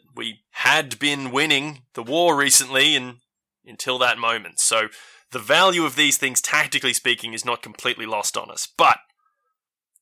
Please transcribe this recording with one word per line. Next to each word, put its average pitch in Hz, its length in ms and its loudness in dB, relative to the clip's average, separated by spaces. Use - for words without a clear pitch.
we 117 260 -10
had 139 480 0
been 143 320 -2
winning 143 520 0
the - 80 -10
war 156 340 2
recently 139 600 4
and 123 200 -6
until 127 320 -6
that 123 200 2
moment. 113 420 -4
So, 110 280 0
the 131 80 -8
value 165 440 4
of 151 120 -2
these 147 200 2
things, 131 240 -2
tactically 139 520 0
speaking, 117 400 -2
is 110 120 -10
not 120 180 -4
completely 113 440 -8
lost 107 300 -4
on - 140 -8
us. - 180 -10
But, 139 200 4